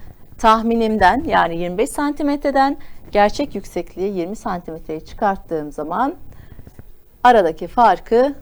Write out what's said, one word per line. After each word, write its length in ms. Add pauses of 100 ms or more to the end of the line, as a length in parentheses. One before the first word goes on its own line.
(380)
Tahminimden, 840
yani 320
yirmi 220
beş 120
santimetreden 880 (360)
gerçek 420
yüksekliği 640
yirmi 180
santimetreyi 680
çıkarttığım 680
zaman 420 (1120)
aradaki 420
farkı 760